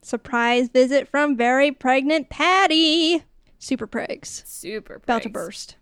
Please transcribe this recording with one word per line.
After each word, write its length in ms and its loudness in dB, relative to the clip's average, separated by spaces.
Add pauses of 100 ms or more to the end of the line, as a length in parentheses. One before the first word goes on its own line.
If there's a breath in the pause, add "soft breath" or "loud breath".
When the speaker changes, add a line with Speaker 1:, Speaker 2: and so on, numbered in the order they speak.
Speaker 1:
surprise 640 -2
visit 400 2
from 280 0
very 360 2
pregnant 580 0
Patty. 920 2 (340)
Super 300 -6
pregs. 580 -10
Speaker 2:
Super 500 -12
Speaker 1:
About 260 -2
to 60 -8
Speaker 2:
pregs. 40 -10
Speaker 1:
burst. 500 -10